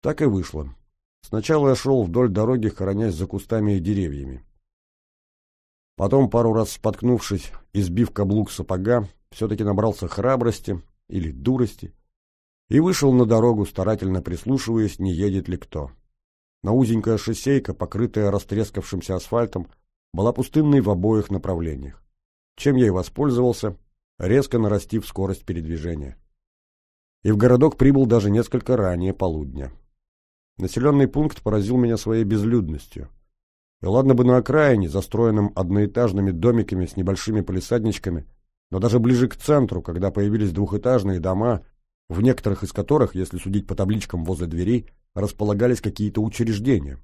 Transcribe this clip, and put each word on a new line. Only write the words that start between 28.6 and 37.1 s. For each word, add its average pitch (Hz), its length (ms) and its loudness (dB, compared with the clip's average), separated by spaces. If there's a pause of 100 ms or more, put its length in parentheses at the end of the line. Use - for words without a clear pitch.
ранее 92 380 -2
полудня. 69 560 -6 (880)
Населённый 131 480 2
пункт 147 360 -2
поразил 107 340 0
меня 117 200 2
своей 110 280 0
безлюдностью. 101 840 -2 (720)
И 85 40 -6
ладно 131 280 4
бы 123 100 4
на 123 140 6
окраине, 123 500 2
застроенном 104 680 0
одноэтажными 98 800 0
домиками 95 540 0
с - 100 -10
небольшими 98 460 -2